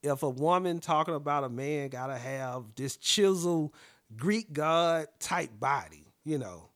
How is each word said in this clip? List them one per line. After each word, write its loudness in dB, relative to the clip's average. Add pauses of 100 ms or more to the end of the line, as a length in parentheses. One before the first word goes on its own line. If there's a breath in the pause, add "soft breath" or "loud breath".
If 0
a 2
woman 2
talking 0
about -2
a -4
man -4
gotta -6
have -8 (100)
this -6
chiseled 2 (420 loud breath)
Greek 0
god 2 (120)
type -2
body, -2 (160)
you -2
know -10